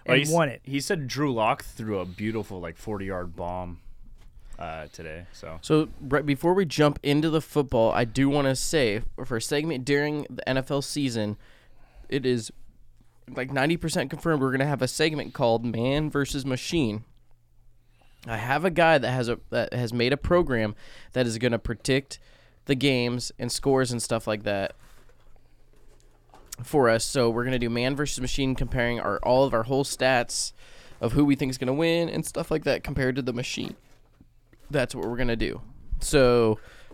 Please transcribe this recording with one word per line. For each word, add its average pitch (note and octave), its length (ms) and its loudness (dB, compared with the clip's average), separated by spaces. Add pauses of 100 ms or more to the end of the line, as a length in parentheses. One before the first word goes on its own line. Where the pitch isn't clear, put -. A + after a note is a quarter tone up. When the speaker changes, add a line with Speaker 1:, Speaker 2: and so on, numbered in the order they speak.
Speaker 1:
Well, B2+ 80 4
Speaker 2:
and - 20 8
Speaker 1:
he's, D3 140 2
Speaker 2:
won E3 180 4
it. A#2+ 140 -10
Speaker 1:
he C#3 160 -4
said C#3+ 280 -2
Drew C#3 240 -2
Lock A#2 320 2
threw G#2+ 360 -4
a F2+ 60 -4
beautiful, G#2 540 -6
like, E2 180 -10
forty-yard F#2+ 580 -6
bomb, F2 440 -6 (800)
uh, D#2+ 340 -10
today. E2 420 -12
So, D#2+ 280 -14
Speaker 3:
So D#3 280 2 (120)
right D3 240 0
before D#3+ 300 2
we G3 100 2
jump D3 380 4
into D3 260 2
the D#3 120 2
football, B2+ 500 2
I B2 140 2
do C3+ 240 2
wanna C#3 260 2
say A#2 460 0 (240)
for A#2+ 120 -2
a A2+ 40 -4
segment D3 440 -2
during D3 420 2
the - 220 -10
N C3 80 2
F C3 140 -2
L C#3+ 100 0
season, A#2 540 -2 (720)
it C#3 180 -2
is, B2 260 0 (840)
like, C3 160 -6
ninety C#3 240 2
percent D#3+ 340 -2
confirmed D#3 320 0
we're C3 100 2
gonna C3 140 2
have C#3+ 160 0
a C3 60 2
segment D#3 460 0
called A#2 320 2
Man C3 440 0
versus C#3+ 360 -2
Machine. B2+ 580 -2 (1200)
I A2+ 100 -4
have C3 280 0
a G3 40 2
guy D#3+ 280 6
that A#2+ 140 0
has B2+ 180 0
a, A#2 100 -2 (100)
that A#2 240 -2
has A#2+ 200 -2
made A#2+ 180 2
a C#3+ 60 2
program B2 580 2 (380)
that B2 120 2
is A2+ 120 0
gonna A#2 220 2
predict - 600 -2 (460)
the C#3+ 100 0
games B2 640 0
and A#2+ 120 -4
scores C3 400 2
and A#2 100 -4
stuff - 260 -4
like G#2+ 160 -2
that G2+ 320 -2 (1900)
for C3 260 4
us. A2+ 160 4
So A#2+ 240 2
we're A#2 160 0
gonna B2+ 140 0
do A#2+ 100 0
Man A#2+ 260 0
versus C#3 240 -4
Machine, C3 360 0
comparing A#2+ 440 0
our, G2+ 200 -2
all C3 260 4
of B2 80 0
our A2+ 100 2
whole C3+ 220 0
stats - 640 0 (480)
of A2+ 140 -2
who C#3+ 100 4
we C#3+ 120 4
think C3 140 0
is B2+ 80 -6
gonna - 160 -2
win E3 360 2
and - 160 -4
stuff - 260 -4
like D#3 140 0
that B2+ 180 0
compared C3 320 0
to C3+ 60 -2
the B2 120 -2
machine. - 420 -6 (920)
That's C3+ 240 0
what G2+ 140 -6
we're A#2+ 100 -4
gonna A#2+ 200 2
do. D#2 240 -2 (400)
So A#2+ 580 6 (340)